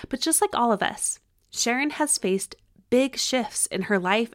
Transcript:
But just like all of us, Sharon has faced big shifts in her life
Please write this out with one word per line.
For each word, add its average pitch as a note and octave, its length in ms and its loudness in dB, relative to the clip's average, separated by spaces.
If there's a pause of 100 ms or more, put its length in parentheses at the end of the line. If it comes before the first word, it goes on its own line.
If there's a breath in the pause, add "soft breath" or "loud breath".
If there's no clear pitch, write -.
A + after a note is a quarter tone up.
But B3+ 120 -6
just D#4+ 180 2
like G#4 140 0
all A#3+ 180 2
of F#3+ 120 0
us, - 360 -4 (300)
Sharon C4 420 -2
has - 280 0
faced G3 360 -2 (360)
big C4 260 4
shifts - 500 -2
in - 160 -2
her G3+ 140 2
life G3+ 380 2